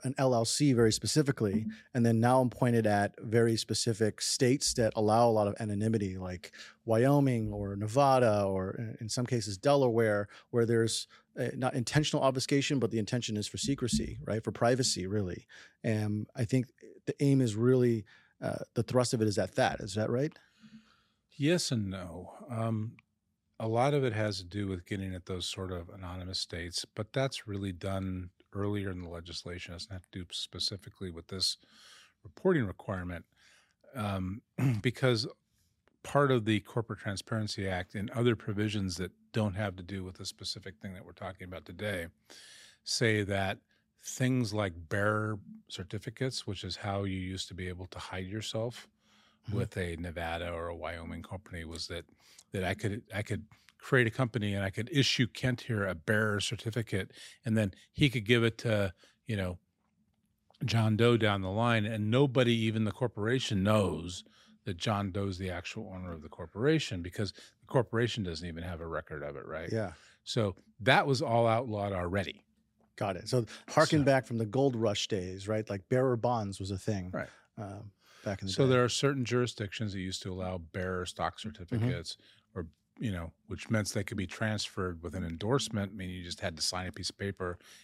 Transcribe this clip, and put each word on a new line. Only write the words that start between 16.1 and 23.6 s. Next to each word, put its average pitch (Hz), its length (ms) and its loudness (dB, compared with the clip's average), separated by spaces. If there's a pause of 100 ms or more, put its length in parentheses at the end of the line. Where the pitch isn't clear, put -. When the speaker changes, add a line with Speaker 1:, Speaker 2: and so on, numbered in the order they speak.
Speaker 1:
I 131 80 -2
think 127 280 0 (340)
the 143 160 -4
aim 139 180 6
is 113 160 2
really, 120 480 4 (380)
uh, - 220 -4 (100)
the 117 100 0
thrust 123 300 2
of 113 80 2
it 107 60 6
is 101 100 2
at - 180 0
that. 117 240 2
Is 95 140 -8
that 107 160 0
right? 135 240 0 (1040)
Speaker 2:
Yes 160 340 2
and 107 180 0
no. 92 440 -8 (160)
Um, 113 440 -2 (680)
a 110 80 -4